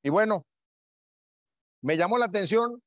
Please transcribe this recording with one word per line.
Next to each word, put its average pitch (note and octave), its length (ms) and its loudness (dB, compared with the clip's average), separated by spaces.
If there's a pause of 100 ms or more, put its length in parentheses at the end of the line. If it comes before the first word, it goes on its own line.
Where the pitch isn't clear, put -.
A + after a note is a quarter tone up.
Y C#3 60 -2
bueno, G3+ 360 0 (1400)
me D3+ 160 -2
llamó F#3 200 0
la A#3+ 80 2
atención A3 600 -2